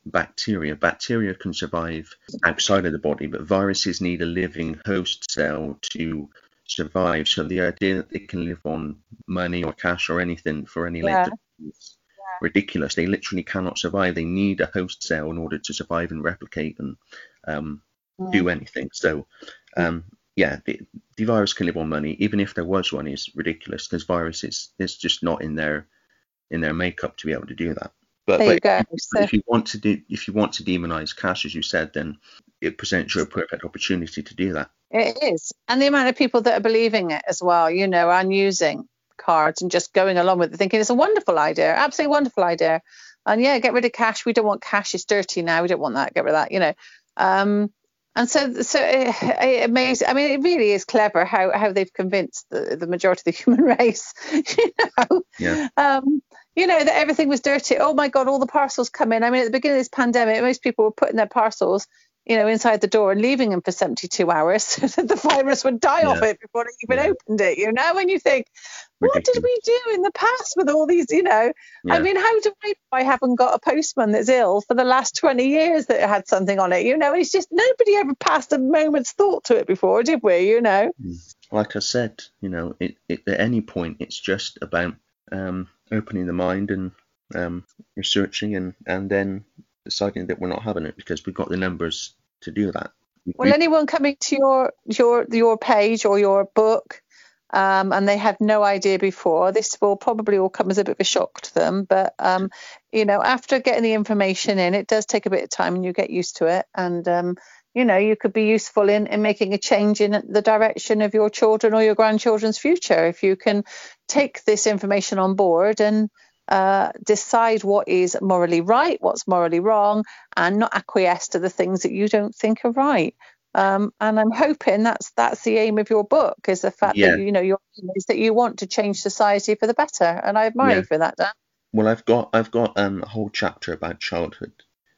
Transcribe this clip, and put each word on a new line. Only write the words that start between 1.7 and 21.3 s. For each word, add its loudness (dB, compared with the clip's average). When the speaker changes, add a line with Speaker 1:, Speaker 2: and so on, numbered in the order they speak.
Speaker 1:
outside 0
of -2
the -6
body, -4
but -10
viruses -2
need -4
a -4
living -6
host -4
cell -6
to -8
survive. -4
So -2
the -4
idea -2
that -10
they -10
can -10
live -8
on -8
money -4
or -6
cash -4
or -2
anything -6
for -8
any -8
length 0
Speaker 2:
Yeah. 2
Speaker 1:
of -10
time -20
is -20
Speaker 2:
Yeah. -20
Speaker 1:
ridiculous. -4
They -2
literally -6
cannot -6
survive. -2
They -4
need -2
a 0
host -8
cell -4
in -8
order -6
to -12
survive -6
and -8
replicate -8
and, -12
um, -10
Speaker 2:
Mm. -6
Speaker 1:
do 2
anything. -8
So, -4
Speaker 2:
Mm. 0
Speaker 1:
um, -6
yeah, 0
the, -6
the -4
virus 0